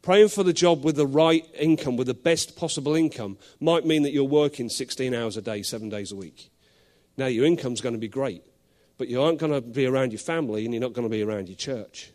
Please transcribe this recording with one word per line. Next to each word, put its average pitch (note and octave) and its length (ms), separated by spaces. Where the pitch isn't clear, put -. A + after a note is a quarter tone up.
Praying G#3 260
for G3+ 140
the F3+ 120
job E3 280
with D3+ 140
the D3 100
right D#3+ 380
income, D3 440
with B2+ 80
the B2+ 80
best - 420
possible D3+ 380
income, A#2 420
might E3 240
mean D#3 200
that C#3+ 100
you're C#3 100
working C#3 460
sixteen C3 420
hours A2+ 240
a G#2+ 60
day, G#2 200
seven A2 280
days G#2 200
a G2+ 60
week. F2+ 320
Now, C3 80
your B2 180
income's D3 380
gonna A#2 160
be A2+ 100
great, C3 340
but B2 120
you B2 120
aren't D#3 160
gonna D3 240
be A#2+ 240
around B2+ 280
your G#2+ 60
family A#2+ 460
and A#2 80
you're A#2 80
not A#2+ 140
gonna A#2 160
be A2 100
around G#2 300
your F#2+ 60
church. - 580